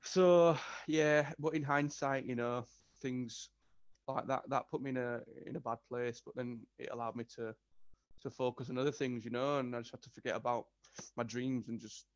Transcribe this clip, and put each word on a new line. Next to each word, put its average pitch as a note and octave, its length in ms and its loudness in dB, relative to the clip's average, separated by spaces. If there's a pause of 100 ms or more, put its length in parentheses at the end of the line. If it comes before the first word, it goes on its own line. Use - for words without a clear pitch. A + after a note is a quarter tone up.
So, F3 540 8 (300)
yeah, D3+ 520 4
but D#3 160 0
in D#3 80 2
hindsight, C#3+ 640 0
you B2 120 -4
know, A#2+ 300 -2 (360)
things B2+ 480 -6 (580)
like C3 200 -4
that, C3 200 0
that C3 220 -2
put C#3 120 -4
me C3+ 80 -6
in C3 60 -2
a, A#2+ 240 -2 (260)
in C#3 100 -10
a E3 40 -8
bad A#2+ 180 -4 (100)
place, A#2+ 360 -4
but - 120 -14
then A#2+ 240 -6 (180)
it - 140 -10
allowed A#2 240 -6
me A#2+ 80 -6 (120)
to, A2 180 -6 (680)
to C3 80 -6
focus B2+ 400 -2
on B2+ 80 -4
other C#3 140 2
things, B2 320 -2
you A#2+ 60 -6
know, C3+ 280 2
and B2 160 -2
I A#2+ 60 -4
just A#2 100 -12
had - 120 -16
to - 80 -20
forget G#2 260 -4
about A#2+ 300 0 (500)
my A#2+ 80 -2
dreams A#2+ 440 -2
and A2+ 120 -6
just - 360 -16